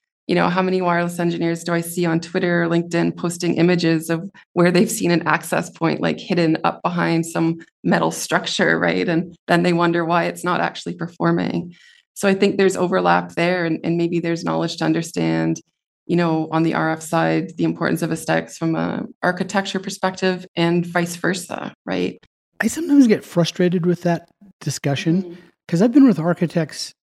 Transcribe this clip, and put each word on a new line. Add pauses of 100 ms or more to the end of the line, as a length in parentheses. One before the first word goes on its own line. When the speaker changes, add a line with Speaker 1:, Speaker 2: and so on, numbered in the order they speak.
(280)
Speaker 1:
you
know,
how
many
wireless
engineers
do
I
see
on
Twitter
or
LinkedIn
posting
images
of (260)
where
they've
seen
an
access
point,
like,
hidden
up
behind
some (260)
metal
structure,
right?
And (120)
then
they
wonder
why
it's
not
actually
performing. (400)
So
I
think
there's
overlap
there,
and,
and
maybe
there's
knowledge
to
understand, (500)
you
know,
on
the
R
F
side,
the
importance
of
aesthetics
from
an
architecture
perspective
and
vice
versa, (140)
right? (440)
Speaker 2:
I
sometimes
get
frustrated
with
that (340)
discussion,
Speaker 1:
Mm-hmm. (340)
Speaker 2:
'cause
I've
been
with
architects (200)